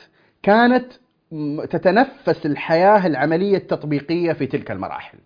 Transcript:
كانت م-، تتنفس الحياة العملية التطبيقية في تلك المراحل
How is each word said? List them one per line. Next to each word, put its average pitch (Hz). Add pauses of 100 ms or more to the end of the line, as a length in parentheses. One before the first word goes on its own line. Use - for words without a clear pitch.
(440)
كانت 240 (460)
م-، 151
تتنفس 180
الحياة 185
العملية 165
التطبيقية 160
في 147
تلك 120
المراحل 90